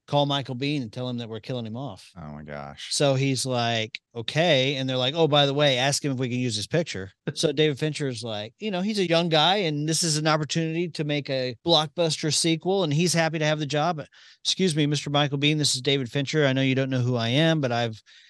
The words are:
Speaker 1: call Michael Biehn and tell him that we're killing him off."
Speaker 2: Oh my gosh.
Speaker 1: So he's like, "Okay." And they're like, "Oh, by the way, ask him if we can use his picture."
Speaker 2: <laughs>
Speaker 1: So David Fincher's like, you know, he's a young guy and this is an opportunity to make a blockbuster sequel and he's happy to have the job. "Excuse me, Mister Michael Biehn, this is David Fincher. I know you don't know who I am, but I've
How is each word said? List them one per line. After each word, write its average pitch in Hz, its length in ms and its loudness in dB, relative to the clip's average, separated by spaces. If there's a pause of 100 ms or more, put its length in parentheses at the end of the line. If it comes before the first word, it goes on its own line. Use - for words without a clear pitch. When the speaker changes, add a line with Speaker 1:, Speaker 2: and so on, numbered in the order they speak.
Speaker 1:
call 143 180 2
Michael 139 300 -2
Biehn 139 260 -2
and 107 100 -8
tell 127 180 -8
him 123 80 -6
that 117 120 -8
we're 110 100 -10
killing 123 260 -6
him 110 120 -8
off." 123 400 -10
Speaker 2:
Oh 76 160 -12
my 73 100 -12
gosh. 71 480 -12
Speaker 1:
So 139 240 2
he's 135 300 0
like, 117 540 -2 (140)
"Okay." 139 640 2
And 131 140 -4
they're 131 80 -2
like, 127 180 0
"Oh, 165 140 4
by 143 160 6
the 139 80 2
way, 143 240 4
ask 139 260 0
him 143 80 -2
if 127 60 -2
we 131 120 -2
can 123 100 -2
use 123 180 -2
his 104 100 -6
picture." 101 440 -4 (140)
Speaker 2:
<laughs> - 100 -6
Speaker 1:
So 156 180 0
David 147 260 2
Fincher's 143 420 -4
like, 110 380 -8
you 214 100 -4
know, 180 120 -2
he's 208 180 -2
a 180 80 2
young 165 220 2
guy 160 280 4
and 151 300 -2
this 160 160 0
is 156 140 0
an 156 100 0
opportunity 160 640 0
to 156 160 -6
make 147 240 -2
a 127 260 -4 (100)
blockbuster 156 680 2
sequel 175 500 0
and 151 100 0
he's 165 200 2
happy 165 260 2
to 156 60 0
have 151 140 0
the 156 60 -4
job. 147 380 -2 (400)
"Excuse 180 320 0
me, 151 120 4
Mister 147 220 -2
Michael 143 300 2
Biehn, 151 180 2
this 139 160 2
is 131 80 -4
David 139 300 0
Fincher. 143 340 0
I 131 80 4
know 135 80 2
you 131 140 2
don't 135 140 0
know 131 120 0
who 123 140 2
I 113 140 0
am, 156 320 4
but 127 100 0
I've 117 320 -2 (260)